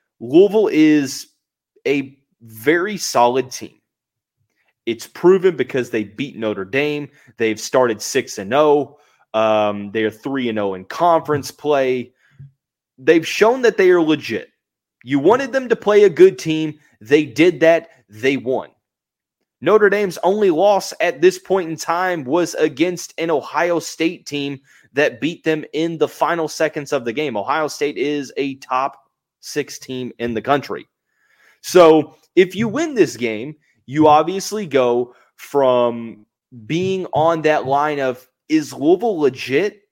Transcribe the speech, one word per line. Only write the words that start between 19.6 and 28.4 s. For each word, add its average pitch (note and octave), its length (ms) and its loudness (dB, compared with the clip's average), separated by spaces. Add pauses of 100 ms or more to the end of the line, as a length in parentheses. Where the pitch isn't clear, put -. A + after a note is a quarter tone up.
Dame's G3+ 340 -2
only G3 260 2
loss F#3+ 520 2
at D#3 200 -2
this F3+ 160 4
point F#3 320 -4
in D#3+ 60 -6
time F3 480 -2
was D#3 320 -2
against D#3+ 600 -2
an E3 120 -4
Ohio E3 500 -2
State E3 460 -4
team C#3+ 340 -8 (340)
that C3+ 280 0
beat E3 220 -6
them D#3 300 -2
in E3 240 -4
the D3+ 100 0
final D#3+ 400 -2
seconds D3+ 460 -4
of B2+ 120 -4
the A#2 80 -4
game. C#3 220 -4
Ohio C#3 320 -2
State D3 300 -6
is C#3 400 -4
a C#3 180 -4